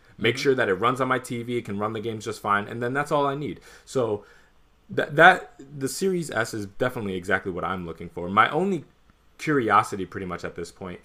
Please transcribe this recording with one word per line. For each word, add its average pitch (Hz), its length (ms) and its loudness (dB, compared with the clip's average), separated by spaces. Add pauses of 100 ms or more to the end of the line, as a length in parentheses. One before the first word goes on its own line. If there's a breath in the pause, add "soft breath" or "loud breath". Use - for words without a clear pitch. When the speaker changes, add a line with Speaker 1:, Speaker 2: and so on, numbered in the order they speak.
(200 soft breath)
Speaker 1:
Make 120 160 2
Speaker 2:
Mm-hmm. 131 80 -6
Speaker 1:
sure 135 120 6
that 117 140 2
it 95 60 4
runs 123 260 2
on 127 60 0
my 127 100 0
T 123 240 -6
V, 120 160 -4
it 113 80 -6
can 101 140 -6
run 107 140 -2
the 110 80 -6
games 110 240 -6
just 110 160 -8
fine, 101 260 0
and 117 160 -6
then 123 100 -2
that's 147 180 -2
all 147 140 2
I 139 80 0
need. 139 280 -8 (240 loud breath)
So 113 380 -2 (640 soft breath)
that, - 280 -4
that, 170 420 8
the 139 300 -8
Series 175 420 -2
S 110 240 -2
is 107 120 -6
definitely 107 500 -4
exactly 95 360 0
what 85 120 -6
I'm 90 240 -4
looking 85 220 -10
for. 87 200 -8
My 110 200 6
only 170 340 0 (540)
curiosity 107 680 2
pretty 95 220 -10
much 87 160 -8
at 85 120 -8
this 85 140 -10
point 90 360 -12